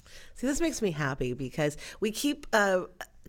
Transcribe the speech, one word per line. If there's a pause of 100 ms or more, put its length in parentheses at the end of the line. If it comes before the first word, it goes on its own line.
(360)
See,
this
makes
me
happy
because (220)
we
keep,
uh, (480)